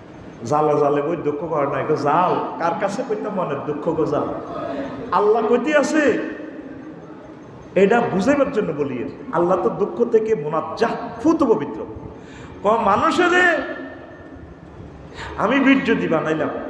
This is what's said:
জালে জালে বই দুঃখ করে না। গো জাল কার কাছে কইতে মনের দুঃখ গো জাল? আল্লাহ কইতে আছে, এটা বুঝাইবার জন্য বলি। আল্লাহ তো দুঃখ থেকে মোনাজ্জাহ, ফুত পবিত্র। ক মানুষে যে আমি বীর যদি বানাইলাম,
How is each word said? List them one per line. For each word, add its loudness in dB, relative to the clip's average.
জালে 2
জালে 4
বই 0
দুঃখ -2
করে 0
না। -2
গো 2
জাল 2
কার 0
কাছে -2
কইতে -4
মনের -2
দুঃখ -4
গো 0
জাল? 0
আল্লাহ 4
কইতে 2
আছে, 4
এটা 6
বুঝাইবার 2
জন্য 0
বলি। -2
আল্লাহ 4
তো 0
দুঃখ 0
থেকে 4
মোনাজ্জাহ, -2
ফুত 4
পবিত্র। 0
ক 4
মানুষে 4
যে 4
আমি 2
বীর 4
যদি 2
বানাইলাম, 0